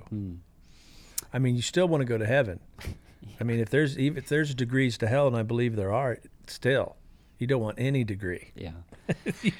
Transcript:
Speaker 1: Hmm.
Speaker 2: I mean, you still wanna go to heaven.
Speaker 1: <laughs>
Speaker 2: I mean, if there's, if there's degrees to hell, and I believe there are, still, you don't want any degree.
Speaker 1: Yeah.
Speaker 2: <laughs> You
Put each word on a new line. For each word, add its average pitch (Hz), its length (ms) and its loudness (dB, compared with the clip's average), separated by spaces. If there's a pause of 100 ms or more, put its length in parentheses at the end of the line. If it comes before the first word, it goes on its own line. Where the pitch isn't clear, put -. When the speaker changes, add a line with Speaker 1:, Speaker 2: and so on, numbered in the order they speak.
Speaker 1:
Hmm. 101 240 -6 (1000)
Speaker 2:
I 127 60 -2
mean, 127 160 2
you 120 60 -2
still 180 260 2
wanna 147 180 2
go 117 120 0
to 107 80 0
heaven. 113 340 2 (400)
Speaker 1:
<laughs> - 400 -18
Speaker 2:
I 113 40 -4
mean, 117 160 2
if 113 100 0
there's, 139 280 2
if 135 320 -2
there's 147 260 2
degrees 127 440 0
to 113 80 0
hell, 139 200 4
and 120 80 2
I 113 80 0
believe 117 320 0
there 98 160 0
are, 120 280 0 (280)
still, - 480 0 (420)
you 120 100 -2
don't 131 140 2
want 107 180 -4
any 131 260 2
degree. 95 500 -6
Speaker 1:
Yeah. 85 160 -10 (360)
Speaker 2:
<laughs> 180 60 0 (280)
You 214 180 2